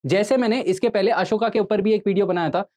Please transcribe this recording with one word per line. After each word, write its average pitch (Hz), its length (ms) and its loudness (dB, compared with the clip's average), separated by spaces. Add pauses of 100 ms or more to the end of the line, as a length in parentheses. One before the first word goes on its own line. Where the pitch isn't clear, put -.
जैसे 208 300 2
मैंने 240 240 0
इसके 190 280 -2
पहले 214 220 0
अशोका 214 380 0
के 233 100 -2
ऊपर 208 220 0
भी 214 120 2
एक 208 140 0
वीडियो 196 200 2
बनाया 175 240 -2
था, 185 140 -2 (120)